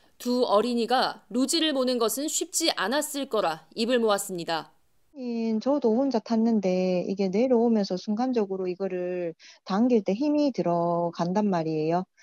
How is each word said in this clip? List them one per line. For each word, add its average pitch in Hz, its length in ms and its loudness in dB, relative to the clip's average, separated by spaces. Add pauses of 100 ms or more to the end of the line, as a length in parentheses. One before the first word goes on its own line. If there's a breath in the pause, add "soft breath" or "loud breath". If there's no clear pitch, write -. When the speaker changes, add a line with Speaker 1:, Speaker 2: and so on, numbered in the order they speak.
(200)
Speaker 1:
두 247 260 -2
어린이가 233 840 0
루지를 302 440 0
모는 254 240 0
것은 233 300 -2
쉽지 330 480 -2
않았을 277 520 -2
거라 175 460 -2
입을 233 240 0
모았습니다. 190 720 -2 (460)
Speaker 2:
음, 226 420 -2
저도 254 380 2
혼자 262 220 2
탔는데 190 880 2
이게 196 200 -2
내려오면서 226 680 2
순간적으로 208 680 -2
이거를 180 680 -4 (320 soft breath)
당길 220 380 2
때 190 100 0
힘이 294 400 2
들어간단 175 960 0
말이에요. 160 560 0 (180 soft breath)